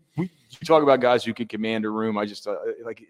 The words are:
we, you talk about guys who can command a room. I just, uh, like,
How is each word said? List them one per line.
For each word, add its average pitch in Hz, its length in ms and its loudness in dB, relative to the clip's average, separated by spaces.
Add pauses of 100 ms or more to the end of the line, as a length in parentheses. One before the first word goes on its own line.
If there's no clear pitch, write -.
(160)
we, 175 140 -4 (180)
you - 180 -16
talk 156 160 6
about 135 180 6
guys 123 220 4
who 113 120 -4
can 117 120 -6
command 110 380 -4
a 107 60 -4
room. 110 260 -2
I 104 80 0
just, 104 220 -10
uh, 104 100 -4 (280)
like, 113 260 -14